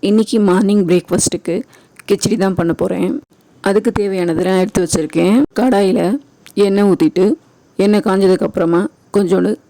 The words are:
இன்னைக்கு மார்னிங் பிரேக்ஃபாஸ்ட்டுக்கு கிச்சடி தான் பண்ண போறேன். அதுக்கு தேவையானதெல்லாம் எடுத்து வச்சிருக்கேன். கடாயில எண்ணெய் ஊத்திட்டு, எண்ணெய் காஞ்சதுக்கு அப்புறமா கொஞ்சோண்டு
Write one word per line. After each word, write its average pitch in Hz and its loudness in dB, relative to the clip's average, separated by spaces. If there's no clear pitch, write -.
இன்னைக்கு 214 0
மார்னிங் 202 2
பிரேக்ஃபாஸ்ட்டுக்கு 175 -2
கிச்சடி 202 -2
தான் 190 0
பண்ண 170 -2
போறேன். 185 -4
அதுக்கு 208 2
தேவையானதெல்லாம் 185 -2
எடுத்து 185 -4
வச்சிருக்கேன். 165 0
கடாயில 208 2
எண்ணெய் 202 2
ஊத்திட்டு, 175 2
எண்ணெய் 208 2
காஞ்சதுக்கு 190 2
அப்புறமா 170 0
கொஞ்சோண்டு 185 0